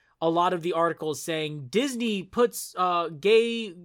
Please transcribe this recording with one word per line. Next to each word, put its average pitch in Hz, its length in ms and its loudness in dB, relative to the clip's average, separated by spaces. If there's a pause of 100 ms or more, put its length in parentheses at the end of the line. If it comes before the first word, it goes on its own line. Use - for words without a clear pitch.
(200)
a 165 80 0
lot 175 240 2
of 175 100 -4
the 175 100 -2
articles 160 500 -2
saying 151 480 -6
Disney 233 540 0
puts, - 520 -2
uh, 175 320 0
gay 220 640 2 (120)